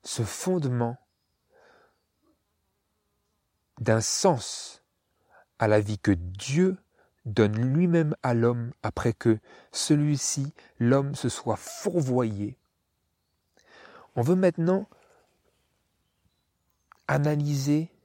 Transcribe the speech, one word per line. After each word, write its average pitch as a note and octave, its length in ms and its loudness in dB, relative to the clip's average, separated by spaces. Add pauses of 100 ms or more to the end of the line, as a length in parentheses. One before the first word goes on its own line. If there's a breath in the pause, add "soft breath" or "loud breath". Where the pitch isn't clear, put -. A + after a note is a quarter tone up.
ce - 180 -6
fondement B2 760 -2 (2750 soft breath)
d'un A2 200 2
sens - 840 -2 (760 soft breath)
à A2+ 80 2
la G#2+ 140 6
vie G#2 180 -4
que G#2 140 2
Dieu C3+ 640 0 (480)
donne G#2+ 320 2 (180)
lui-même E3 480 2
à B2+ 120 0
l'homme A#2+ 380 0 (100)
après A2 320 -2
que A2 240 2 (320 loud breath)
celui-ci, D3 840 0 (240 soft breath)
l'homme, C#3 360 2
se B2 140 -4
soit A2 280 -4
fourvoyé, B2 1000 -4 (1600 loud breath)
on A#2+ 80 0
veut E3 140 2
maintenant F3+ 520 2 (2250 soft breath)
analyser D3 840 0 (140)